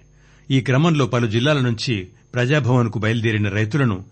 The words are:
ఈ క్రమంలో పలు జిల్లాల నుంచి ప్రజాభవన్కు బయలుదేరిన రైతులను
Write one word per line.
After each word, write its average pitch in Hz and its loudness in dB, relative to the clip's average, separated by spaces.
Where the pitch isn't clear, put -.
ఈ 135 2
క్రమంలో 143 2
పలు 120 0
జిల్లాల 127 0
నుంచి 120 -2
ప్రజాభవన్కు 123 0
బయలుదేరిన 107 0
రైతులను 107 0